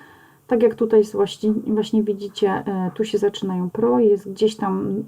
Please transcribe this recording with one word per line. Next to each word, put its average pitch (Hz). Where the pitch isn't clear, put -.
Tak 233
jak 226
tutaj 220
jest 208
właśnie, 202
właśnie 214
widzicie, 202
e, 190
tu 220
się 208
zaczynają 190
pro, 240
jest 202
gdzieś 214
tam, 196